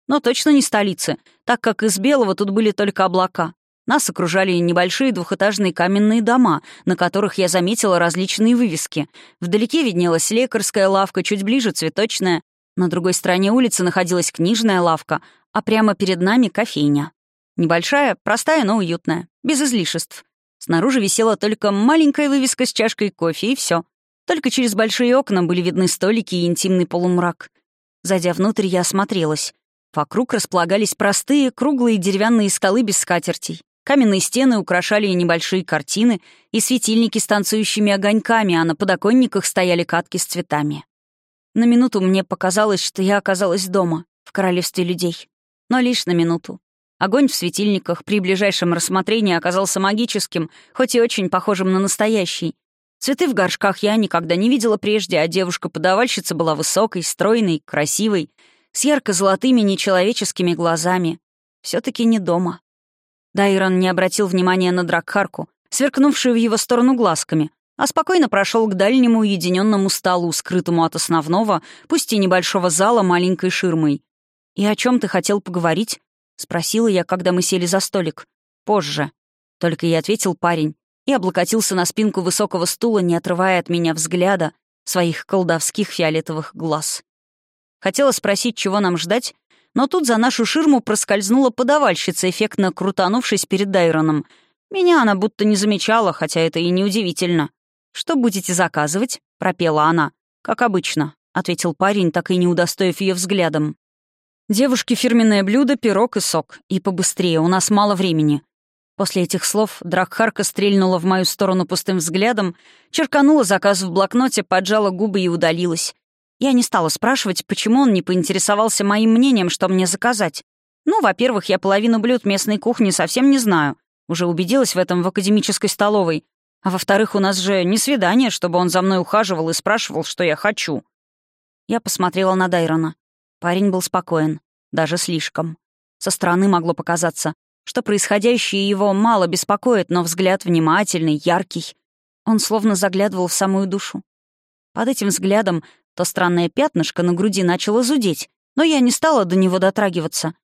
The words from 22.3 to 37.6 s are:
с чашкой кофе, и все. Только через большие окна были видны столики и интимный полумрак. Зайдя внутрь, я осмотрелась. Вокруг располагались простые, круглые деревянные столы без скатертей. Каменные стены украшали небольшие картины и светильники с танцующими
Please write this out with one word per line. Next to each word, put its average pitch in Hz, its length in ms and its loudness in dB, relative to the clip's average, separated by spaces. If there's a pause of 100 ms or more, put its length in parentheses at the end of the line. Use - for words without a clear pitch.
с - 80 -6
чашкой 214 360 -2
кофе, 165 440 -2
и - 20 0
все. 170 300 -2 (400)
Только 311 240 -2
через 233 260 0
большие 240 400 2
окна 196 280 0
были 180 180 0
видны 180 260 0
столики 202 480 -2
и 175 100 0
интимный 180 400 0
полумрак. 175 640 -2 (540)
Зайдя 175 300 0
внутрь, 214 320 0
я 180 160 0
осмотрелась. 175 720 -2 (400)
Вокруг 190 400 -2
располагались 190 600 0
простые, 247 580 0
круглые 240 460 0
деревянные 202 520 2
столы 196 320 0
без 208 160 0
скатертей. - 640 -4 (260)
Каменные 226 320 4
стены 254 380 2
украшали 208 500 0
небольшие 175 560 0
картины 190 560 0 (320)
и 220 80 0
светильники 226 600 0
с - 60 -4
танцующими 208 680 0